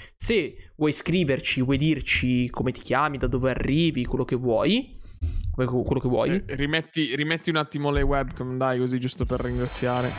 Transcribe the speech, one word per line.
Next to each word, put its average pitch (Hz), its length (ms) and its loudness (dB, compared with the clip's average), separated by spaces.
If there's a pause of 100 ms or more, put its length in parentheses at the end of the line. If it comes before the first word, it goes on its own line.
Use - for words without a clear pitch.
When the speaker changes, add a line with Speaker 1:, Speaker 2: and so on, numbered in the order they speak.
(160)
Speaker 1:
Se - 600 0
vuoi 151 160 2
scriverci, 151 720 0
vuoi 135 140 2
dirci 127 720 2
come - 220 -2
ti - 80 -12
chiami, 143 380 0
da 135 80 0
dove 127 240 2
arrivi, 139 560 2
quello 127 180 0
che 127 120 0
vuoi, 127 600 2 (560)
come, 127 120 0
quello 123 340 0
che 127 80 -2
vuoi. 123 220 2 (160)
Speaker 2:
Eh, - 100 -8
rimetti, 151 580 -2
rimetti 156 360 -2
un 160 60 -2
attimo 143 340 -2
le 143 120 2
webcam, 131 540 0
dai, 127 220 0
così 127 200 0
giusto 123 280 -2
per 123 140 -2
ringraziare. 123 680 -2 (100)